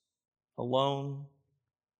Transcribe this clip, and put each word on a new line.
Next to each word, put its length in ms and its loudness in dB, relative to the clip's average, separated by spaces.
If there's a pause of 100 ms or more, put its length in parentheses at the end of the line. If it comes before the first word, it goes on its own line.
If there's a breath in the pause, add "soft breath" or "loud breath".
(560)
alone 720 0 (720)